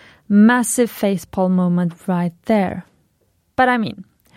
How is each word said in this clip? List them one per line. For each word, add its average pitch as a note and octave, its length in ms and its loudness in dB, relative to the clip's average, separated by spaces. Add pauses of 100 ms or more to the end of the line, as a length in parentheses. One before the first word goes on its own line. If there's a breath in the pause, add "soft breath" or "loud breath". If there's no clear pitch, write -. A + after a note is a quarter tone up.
(280 soft breath)
Massive A3+ 640 2
facepalm F#3+ 640 -2
moment F3 540 -2
right F3 280 -4 (100)
there. F#3+ 400 -2 (720)
But B3+ 120 2
I B3 100 0
mean, G3 260 -8 (320 soft breath)